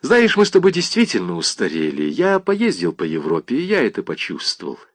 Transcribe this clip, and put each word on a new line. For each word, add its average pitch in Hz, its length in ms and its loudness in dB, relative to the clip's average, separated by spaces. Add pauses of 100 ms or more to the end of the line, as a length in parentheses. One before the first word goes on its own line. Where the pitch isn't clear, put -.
Знаешь, 226 300 4
мы 208 80 6
с - 40 -4
тобой 185 220 6
действительно 107 640 0
устарели. 78 680 -2
Я 180 340 0
поездил 190 560 0
по - 100 -8
Европе, 80 520 -2
и 156 40 0
я 180 220 0
это 101 200 -2
почувствовал. - 760 -8 (160)